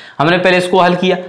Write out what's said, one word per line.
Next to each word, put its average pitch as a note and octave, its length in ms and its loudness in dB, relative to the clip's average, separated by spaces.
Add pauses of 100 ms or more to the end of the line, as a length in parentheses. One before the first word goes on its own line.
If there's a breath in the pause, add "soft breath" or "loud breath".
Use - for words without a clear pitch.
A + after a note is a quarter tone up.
(200 loud breath)
हमने E3 180 0
पहले F3+ 200 2
इसको F3+ 220 0
हल F3 160 2
किया, F3+ 220 -2 (120)